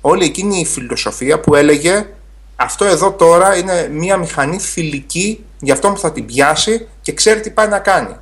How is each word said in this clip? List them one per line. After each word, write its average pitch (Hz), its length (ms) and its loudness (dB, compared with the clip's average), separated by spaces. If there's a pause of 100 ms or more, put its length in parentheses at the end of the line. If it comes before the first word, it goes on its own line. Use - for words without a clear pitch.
όλη - 240 2
εκείνη 190 340 -2
η 160 80 -4
φιλοσοφία 131 720 -4
που 151 140 2
έλεγε, 147 520 2 (500)
«Αυτό - 280 -2
εδώ 190 280 2
τώρα 180 440 4
είναι 175 360 -2
μία 175 240 -2
μηχανή 160 420 -4
φιλική 170 880 -6 (140)
για 139 140 -2
αυτόν 196 220 0
που 202 60 -10
θα 160 120 -2
την 113 140 -10
πιάσει 151 640 0 (140)
και 117 100 -6
ξέρει 214 280 2
τι 214 100 -8
πάει 214 180 0
να 202 100 0
κάνει». 180 440 0